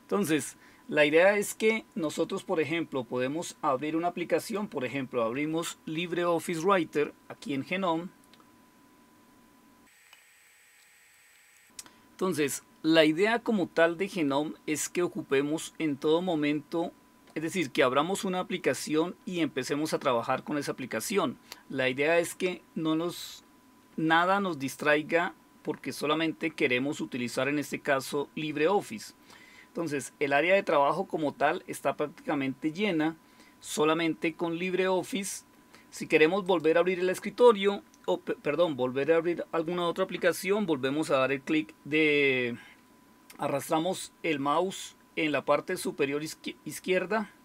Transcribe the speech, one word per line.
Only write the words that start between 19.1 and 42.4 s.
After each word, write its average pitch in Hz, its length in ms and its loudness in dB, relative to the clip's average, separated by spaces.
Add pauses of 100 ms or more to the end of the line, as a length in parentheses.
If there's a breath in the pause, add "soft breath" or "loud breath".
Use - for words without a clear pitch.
y 180 160 -4
empecemos 147 540 -2
a 160 40 -2
trabajar 127 460 0
con 147 140 -6
esa 143 140 -6
aplicación. 131 680 -4 (320 loud breath)
La 131 180 0
idea 143 300 2
es 170 160 -2
que 180 260 -4 (140)
no 160 200 -2
nos, 170 480 -6 (540)
nada 170 420 4
nos 180 200 -4
distraiga 151 760 0 (280)
porque 156 320 -8
solamente 156 560 -2
queremos 139 500 0
utilizar 131 480 -2
en 147 100 0
este 139 220 -6
caso 143 540 -2
LibreOffice. 151 800 -2 (520 loud breath)
Entonces, 147 540 -6
el 139 120 0
área 160 220 4
de 196 80 4
trabajo 156 460 2
como 151 260 -2
tal 151 320 0
está 147 300 -4
prácticamente 143 720 -4
llena, 160 460 -2 (420 loud breath)
solamente 160 800 0
con 165 180 -4
LibreOffice. 185 920 -2 (440 loud breath)
Si - 160 -12
queremos 165 380 6
volver 165 320 4
a 170 40 6
abrir 180 200 2
el 185 100 0
escritorio, 202 720 4 (240)
o 180 140 0
pe-, 165 160 -4
perdón, 151 400 0
volver 127 340 0
a 165 60 6
abrir 165 340 0
alguna 175 380 -2
otra 185 160 0
aplicación, 185 600 0
volvemos 147 460 -2
a 143 60 4
dar 131 160 2
el 139 80 -2
clic 156 420 -2
de... 139 720 2 (800 loud breath)